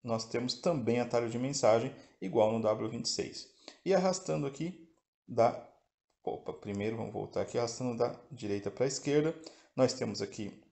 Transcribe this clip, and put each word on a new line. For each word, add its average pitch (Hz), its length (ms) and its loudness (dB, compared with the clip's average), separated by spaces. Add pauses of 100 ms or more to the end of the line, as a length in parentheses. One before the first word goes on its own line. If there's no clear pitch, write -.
nós 113 200 0
temos 123 280 -2
também 120 460 2
atalho 120 300 2
de 113 100 -2
mensagem, 127 540 4 (280)
igual 107 320 4
no 113 80 2
W 110 280 2
vinte 117 160 -6
e - 40 -2
seis. - 420 -6 (320)
E 180 100 2
arrastando 180 520 0
aqui 160 420 -8 (400)
da, 117 400 2 (560)
opa, - 300 -6
primeiro 101 420 -4
vamos 110 160 -6
voltar 101 300 -4
aqui, 98 160 -4
arrastando 120 400 -2
da 120 180 0 (160)
direita 101 380 -4
pra 120 160 0
esquerda, 151 500 0 (400)
nós 127 180 4
temos 107 280 -6
aqui 101 400 -8 (100)